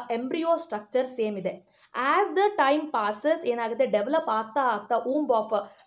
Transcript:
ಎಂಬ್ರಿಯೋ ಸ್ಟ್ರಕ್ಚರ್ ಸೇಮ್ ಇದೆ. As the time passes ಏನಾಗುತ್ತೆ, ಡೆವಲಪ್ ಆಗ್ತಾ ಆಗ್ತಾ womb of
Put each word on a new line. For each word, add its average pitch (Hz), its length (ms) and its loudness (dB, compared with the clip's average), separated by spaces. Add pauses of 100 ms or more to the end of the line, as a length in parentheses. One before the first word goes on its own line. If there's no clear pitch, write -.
(120)
ಎಂಬ್ರಿಯೋ 320 440 0
ಸ್ಟ್ರಕ್ಚರ್ 254 520 -2
ಸೇಮ್ 214 300 -4
ಇದೆ. - 480 -8 (340)
As 370 180 0
the 415 200 4
time 294 240 4
passes 302 680 0
ಏನಾಗುತ್ತೆ, 233 380 0
ಡೆವಲಪ್ 233 440 0
ಆಗ್ತಾ 220 320 -2
ಆಗ್ತಾ 240 340 0
womb 262 340 0
of 214 380 2 (200)